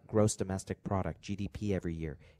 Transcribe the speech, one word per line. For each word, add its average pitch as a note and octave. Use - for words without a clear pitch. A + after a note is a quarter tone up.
gross G#2+
domestic F#2+
product, F2
G G2+
D G2
P, G#2
every E2+
year, D#2+